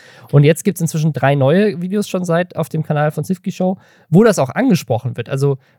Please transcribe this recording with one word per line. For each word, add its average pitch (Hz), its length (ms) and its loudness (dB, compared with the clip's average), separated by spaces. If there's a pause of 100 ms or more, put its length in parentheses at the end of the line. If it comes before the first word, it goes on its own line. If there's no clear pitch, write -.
(320)
Und 143 120 6
jetzt 160 200 2
gibt's - 160 -2
inzwischen 160 340 -2
drei 139 200 0
neue 170 480 2
Videos 196 260 -4
schon 180 180 -6
seit 175 300 -2
auf 160 140 -6
dem 156 140 -4
Kanal 151 260 -2
von 151 140 -8
Sivki 185 280 -6
Show, 185 280 -4 (280)
wo 185 160 6
das 220 140 4
auch 135 140 0
angesprochen 135 680 -2
wird. 120 120 -10
Also 139 280 -2 (220)